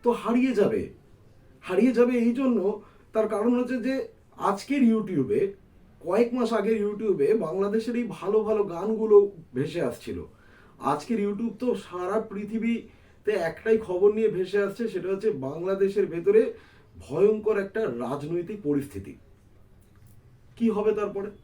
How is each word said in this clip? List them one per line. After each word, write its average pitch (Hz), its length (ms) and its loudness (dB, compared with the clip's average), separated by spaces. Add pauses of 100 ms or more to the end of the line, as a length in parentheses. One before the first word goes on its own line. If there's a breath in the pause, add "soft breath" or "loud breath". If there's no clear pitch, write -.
তো 240 80 4
হারিয়ে 247 420 0
যাবে। - 360 0 (720)
হারিয়ে 214 300 2
যাবে 240 260 4
এই 233 160 2
জন্য, 220 480 0 (320 loud breath)
তার 214 140 2
কারণ 226 320 2
হচ্ছে 254 180 -2
যে 254 300 -4 (300)
আজকের 196 440 -2
YouTube-এ, 185 720 2 (460)
কয়েক 233 340 2
মাস 226 200 0
আগের 208 320 0
YouTube-এ 202 480 0
বাংলাদেশের 202 640 -2
এই 240 140 -2
ভালো 196 340 0
ভালো 208 200 0
গানগুলো 202 680 4 (220)
ভেসে 156 280 -2
আসছিল। 104 420 -6 (560 soft breath)
আজকের 147 400 -2
YouTube 208 400 -4
তো 247 160 -2
সারা 190 460 -4
পৃথিবীতে 214 1080 -6
একটাই 196 460 0
খবর 196 360 2
নিয়ে 220 160 2
ভেসে 185 340 0
আসছে, 202 240 -4
সেটা 180 200 -6
হচ্ছে 196 240 -2
বাংলাদেশের 185 760 -2
ভেতরে 185 480 2 (460 loud breath)
ভয়ঙ্কর 208 580 2
একটা 196 280 -4
রাজনৈতিক 143 800 -6
পরিস্থিতি। 131 520 -4 (1400)
কি 226 140 2
হবে 208 240 0
তারপরে? 202 380 -4 (120)